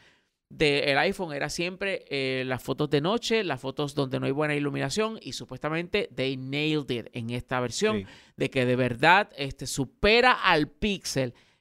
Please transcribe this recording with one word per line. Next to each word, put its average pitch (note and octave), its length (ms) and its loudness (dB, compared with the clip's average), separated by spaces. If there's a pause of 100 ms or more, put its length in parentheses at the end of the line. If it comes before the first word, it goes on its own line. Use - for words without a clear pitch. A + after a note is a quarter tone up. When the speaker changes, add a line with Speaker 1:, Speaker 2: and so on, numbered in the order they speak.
(480)
Speaker 1:
del C#3+ 480 2
iPhone E3+ 360 0
era C#3+ 160 -4
siempre, F3+ 600 -4
eh, C3 360 -2
las C3 160 -4
fotos C#3 280 -2
de D3 100 4
noche, A3 460 0
las C#3+ 160 -4
fotos C#3 340 -4
donde C3+ 240 0
no C3 60 -2
hay C3+ 80 0
buena D3+ 200 0
iluminación, C#3+ 680 -2
y - 100 -12
supuestamente D#3+ 840 -4
they C3 220 -2
nailed C#3 560 -2
it A#2+ 220 -4
en A#2 160 -6
esta B2 320 -2
versión, G3+ 380 0
Speaker 2:
Sí. - 60 -6 (300)
Speaker 1:
de C3+ 140 -2
que B2+ 160 0
de B2 100 4
verdad, D3 600 4
este, C#3 280 -6
supera A3 680 4
al F3+ 340 4
Pixel C#3+ 640 -2 (280)